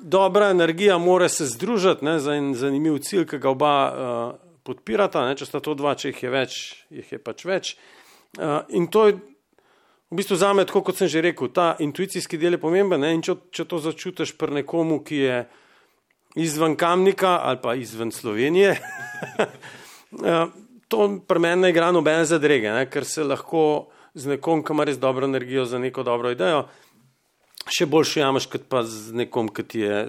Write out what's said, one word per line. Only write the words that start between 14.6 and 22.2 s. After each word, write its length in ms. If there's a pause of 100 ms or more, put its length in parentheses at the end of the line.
nekomu, 420
ki 120
je 300 (880)
izven 420
Kamnika 680
ali 200
pa 120
izven 380
Slovenije, 680 (720)
<laughs> 720
eh, 220 (420)
to 380
pri 120
meni 240
ne 80
igra 220
nobene 320